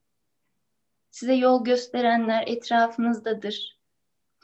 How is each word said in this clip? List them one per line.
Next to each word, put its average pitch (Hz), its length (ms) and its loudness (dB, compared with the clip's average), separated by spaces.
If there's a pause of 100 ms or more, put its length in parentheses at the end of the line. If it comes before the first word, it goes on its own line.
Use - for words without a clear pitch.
(1120)
size 247 220 -2
yol 254 300 4
gösterenler 233 840 0
etrafınızdadır. 226 1300 -2 (640)